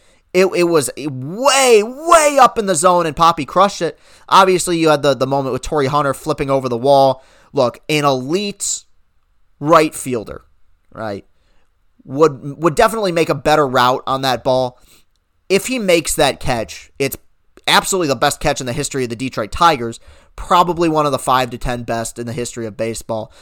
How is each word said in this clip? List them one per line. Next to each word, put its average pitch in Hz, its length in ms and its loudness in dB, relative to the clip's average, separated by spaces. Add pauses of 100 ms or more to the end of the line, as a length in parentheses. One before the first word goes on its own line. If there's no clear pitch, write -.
(340)
It, 185 120 4 (100)
it 175 100 2
was 156 300 2
way, 208 880 2
way 294 560 2
up 240 180 4
in 208 100 -2
the 190 80 0
zone, 175 300 2
and 151 100 -4
Papi 165 320 2
crushed 190 340 0
it. 160 180 -6 (300)
Obviously, 180 480 4
you 160 120 2
had 147 120 2
the, 139 120 2
the 127 140 -2
moment 135 260 -2
with 127 100 -4
Torrey 143 240 -2
Hunter 143 260 0
flipping 143 360 -6
over 131 200 0
the 120 80 -2
wall. 135 460 4 (280)
Look, 127 280 -2 (100)
an 147 160 0
elite 147 800 -4 (760)
right 160 360 4
fielder, 107 500 -8 (460)
right, 104 340 -12 (800)
would, 143 580 -2
would 160 140 0
definitely 220 360 2
make 165 180 0
a 147 60 0
better 151 300 2
route 127 400 2
on 131 160 -4
that 127 220 -2
ball. 127 360 -2 (720)
If 190 160 0
he 254 140 -6
makes 175 360 0
that 143 240 0
catch, - 600 -6
it's - 180 -4 (480)
absolutely 180 440 0
the 135 60 0
best 143 240 -2
catch 147 200 -2
in 131 80 -8
the 120 60 -6
history 139 320 -4
of 113 40 -10
the 117 60 -6
Detroit 123 360 -8
Tigers, 123 480 -2 (360)
probably 170 540 0
one 156 160 0
of 143 60 0
the 127 60 -2
five 131 320 0
to 120 80 -10
ten 123 260 -6
best 117 360 -8
in 120 80 -8
the 117 60 -8
history 120 320 -8
of 104 100 -12
baseball. 113 560 -8 (100)